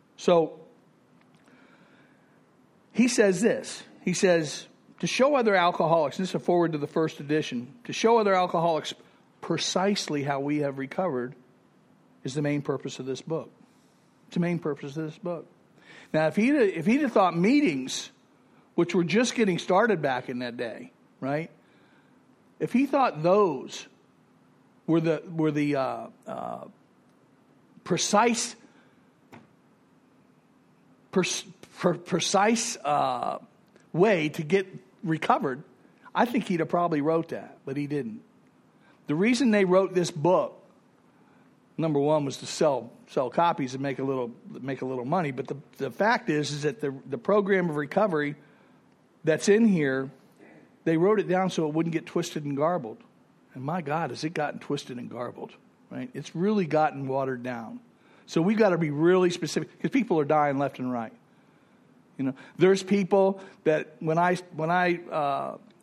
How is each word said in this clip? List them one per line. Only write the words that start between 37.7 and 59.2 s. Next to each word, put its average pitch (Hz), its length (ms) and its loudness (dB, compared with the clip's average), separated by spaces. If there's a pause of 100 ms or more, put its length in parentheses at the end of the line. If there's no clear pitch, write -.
he 147 120 -6
didn't. 139 340 -6 (840)
The 147 80 0
reason 233 360 4
they 208 140 4
wrote 185 280 4
this 170 180 0
book, 156 460 2 (1200)
number 156 220 0
one, 147 240 2
was 135 140 -6
to - 80 -14
sell, 131 460 0 (160)
sell 131 220 -2
copies 160 440 0
and 135 100 -8
make 135 160 -4
a 135 40 -4
little, 131 280 -4 (180)
make 127 320 -8
a 131 40 -6
little 131 200 -6
money. 156 260 -2
But 131 160 -8
the, 139 100 -8 (200)
the 135 140 -6
fact 226 380 0
is, 151 220 0
is 147 100 -8
that 143 180 -2
the, 139 140 -4 (160)
the 131 80 -6
program 190 520 2
of 151 60 -4
recovery 147 600 0 (880)
that's 156 260 2
in 226 180 8
here, 135 420 2 (760)
they 165 140 2
wrote 202 220 4
it 170 80 -2
down 185 220 2
so 165 180 -2
it 147 60 -4
wouldn't 165 200 0
get 165 120 -2
twisted 156 400 -4
and 143 100 -4
garbled. 143 420 -2 (560)
And 127 100 -12
my 165 180 -4
God, 147 300 -4
has 120 120 -10
it 156 100 -4
gotten 147 260 -4
twisted 143 380 -8
and 120 120 -12
garbled, 117 420 -12 (380)
right? 127 240 -10
It's - 220 -12
really 196 300 0
gotten 143 420 0
watered 131 360 -4
down. 117 360 -10 (460)
So - 160 0
we've 208 160 2
gotta 202 200 4
be 160 140 0
really 175 380 4